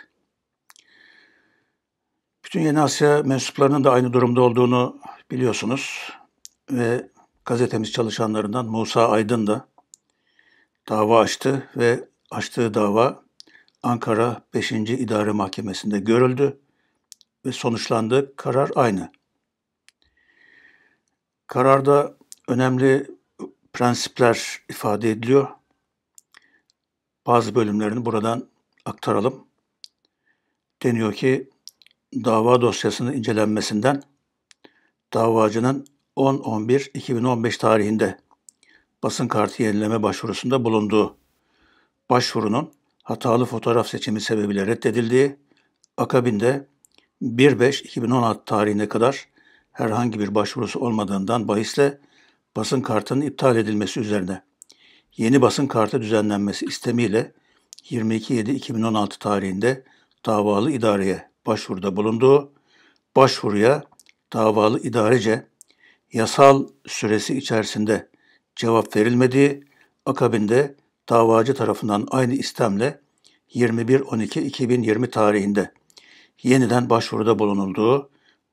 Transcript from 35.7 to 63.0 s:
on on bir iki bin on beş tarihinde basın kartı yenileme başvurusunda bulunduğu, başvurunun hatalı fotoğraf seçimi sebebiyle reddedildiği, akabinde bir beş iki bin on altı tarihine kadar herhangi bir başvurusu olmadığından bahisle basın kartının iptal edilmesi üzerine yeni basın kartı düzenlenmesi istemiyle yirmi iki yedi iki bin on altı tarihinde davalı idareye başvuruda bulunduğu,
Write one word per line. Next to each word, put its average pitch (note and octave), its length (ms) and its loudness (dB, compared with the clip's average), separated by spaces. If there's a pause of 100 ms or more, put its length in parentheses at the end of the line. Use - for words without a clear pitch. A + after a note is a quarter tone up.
on C3+ 220 2
on A2 300 -4
bir C#3 260 0
iki A#2+ 220 -6
bin A#2 80 -2
on A#2+ 200 0
beş A2+ 140 -4
tarihinde G#2+ 600 2 (840)
basın A2+ 260 -4
kartı G#2 340 -2
yenileme G#2+ 400 0
başvurusunda A2+ 640 -2
bulunduğu, G#2+ 520 0 (920)
başvurunun B2 640 -2 (300)
hatalı A#2+ 420 0
fotoğraf A#2 440 -2
seçimi G#2+ 320 -6
sebebiyle G2+ 460 -2
reddedildiği, A#2+ 720 0 (600)
akabinde B2 680 0 (560)
bir B2 380 2
beş C#3 220 2
iki - 200 -10
bin A#2 80 -2
on B2+ 120 2
altı A2 220 -2
tarihine G#2 440 0
kadar A#2+ 400 -2 (440)
herhangi A2+ 480 -4
bir G2+ 140 -4
başvurusu G#2 460 -4
olmadığından G#2+ 680 -2
bahisle C#3 520 0 (560)
basın A#2 240 -2
kartının A2+ 400 -2
iptal C3+ 360 0
edilmesi G#2 440 -2
üzerine G2 420 -4 (720)
yeni C3 260 4
basın B2+ 240 2
kartı A2+ 360 -2
düzenlenmesi G#2 640 -2
istemiyle A#2 640 -2 (560)
yirmi A2 260 -2
iki A2+ 200 -4
yedi G#2 160 -2
iki - 240 -6
bin A2 80 -2
on A2+ 120 0
altı G#2 240 -2
tarihinde G#2 680 -2 (420)
davalı G#2 440 0
idareye G2+ 600 -2 (160)
başvuruda G2 500 -4
bulunduğu, A#2 560 4 (640)